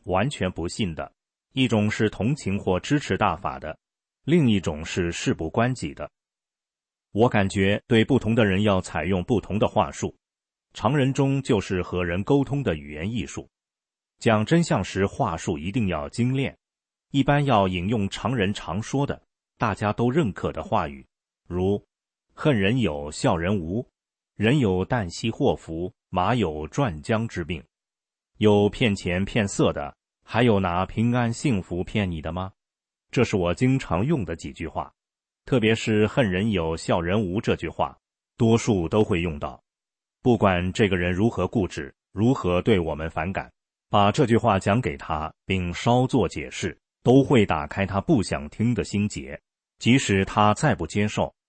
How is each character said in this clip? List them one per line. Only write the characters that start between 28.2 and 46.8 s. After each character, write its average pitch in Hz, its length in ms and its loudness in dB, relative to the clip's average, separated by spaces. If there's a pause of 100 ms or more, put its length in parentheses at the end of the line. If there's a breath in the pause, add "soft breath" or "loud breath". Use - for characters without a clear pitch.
有 104 300 6
“骗 107 240 0
钱 92 320 -2
骗 104 220 -2
色 98 260 0
的， 71 220 -8 (300)
还 113 180 0
有 113 160 4
拿 90 260 0
平 117 280 0
安 120 200 0
幸 113 300 -2
福 90 220 -6
骗 101 260 -2
你 80 100 -6
的 82 120 -8
吗？” ， 92 200 -8 (580)
这 - 140 2
是 - 120 -2
我 87 180 2
经 131 240 2
常 90 260 -2
用 143 200 -2
的 85 100 -8
几 76 180 -12
句 82 140 -10
话， 73 260 -8 (540)
特 131 140 2
别 110 140 6
是 107 340 2
“恨 120 200 0
人 95 220 0
有， 82 260 0
笑 98 240 -2
人 92 220 0
无” 92 180 -2
这 - 140 0
句 82 140 -6
话， 76 280 -4 (400)
多 113 220 4
数 90 300 0
都 107 160 4
会 90 160 -2
用 80 180 -4
到。 65 240 -10 (580)
不 120 160 4
管 92 360 2
这 107 160 2
个 92 80 0
人 87 160 0
如 101 180 2
何 92 160 -2
固 92 220 -2
执， 69 260 -10 (180)
如 113 220 2
何 90 260 0
对 104 180 4
我 80 160 -2
们 80 140 -6
反 82 240 -6
感， - 180 -8 (380)
把 104 220 4
这 131 160 2
句 113 100 4
话 107 220 2
讲 104 220 2
给 76 180 -4
他， 78 340 -6 (140)
并 90 260 -2
稍 123 340 2
作 110 220 2
解 67 220 -8
释， - 260 -6 (260)